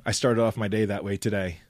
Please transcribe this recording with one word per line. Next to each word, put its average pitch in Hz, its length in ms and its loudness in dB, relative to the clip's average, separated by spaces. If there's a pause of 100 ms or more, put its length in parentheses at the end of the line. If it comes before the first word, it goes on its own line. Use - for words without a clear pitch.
I 113 60 0
started 117 300 2
off 110 140 2
my 110 120 -2
day 107 180 2
that 101 180 -4
way 101 140 -2
today. 95 400 -2 (120)